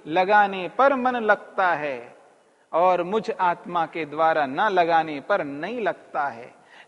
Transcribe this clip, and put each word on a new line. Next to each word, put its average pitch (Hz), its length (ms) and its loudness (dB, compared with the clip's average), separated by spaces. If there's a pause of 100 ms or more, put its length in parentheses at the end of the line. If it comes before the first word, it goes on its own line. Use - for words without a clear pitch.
लगाने 196 600 2
पर 277 240 4
मन 254 220 -2
लगता 202 580 0
है 135 440 -6 (540)
और 175 320 2
मुझ 208 280 -4
आत्मा 175 540 -2
के 160 200 -6
द्वारा 156 400 0
न 139 160 -4
लगाने 165 600 2
पर 190 220 -2
नहीं 160 380 -8
लगता 160 460 -4
है। 120 260 -12 (340)